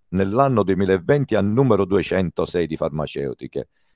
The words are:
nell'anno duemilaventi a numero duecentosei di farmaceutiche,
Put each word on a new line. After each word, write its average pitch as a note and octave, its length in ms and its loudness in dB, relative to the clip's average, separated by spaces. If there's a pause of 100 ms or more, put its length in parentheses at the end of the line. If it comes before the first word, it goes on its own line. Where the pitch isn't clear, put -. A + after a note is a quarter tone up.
(120)
nell'anno G#2 520 2
duemilaventi G2 720 2
a G2+ 60 2
numero G#2 440 2
duecentosei F2 800 0
di D#2 80 -6
farmaceutiche, C#2+ 920 -6 (260)